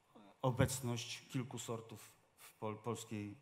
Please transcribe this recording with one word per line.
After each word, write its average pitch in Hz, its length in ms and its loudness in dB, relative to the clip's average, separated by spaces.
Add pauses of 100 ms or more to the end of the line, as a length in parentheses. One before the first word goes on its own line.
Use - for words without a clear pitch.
(420)
obecność 120 840 4
kilku 123 300 -2
sortów 113 540 -6 (260)
w - 200 -18
pol-, 107 200 0
polskiej 107 640 -2